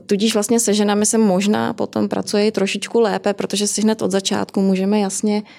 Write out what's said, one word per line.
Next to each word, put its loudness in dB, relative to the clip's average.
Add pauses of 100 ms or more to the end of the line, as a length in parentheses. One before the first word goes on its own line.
tudíž 0
vlastně 2
se 0
ženami 2
se 0
možná 2
potom -4
pracuje 0
i 0
trošičku -2
lépe, 0
protože -4
si -2
hned 0
od 0
začátku -2
můžeme 2
jasně, -2 (160)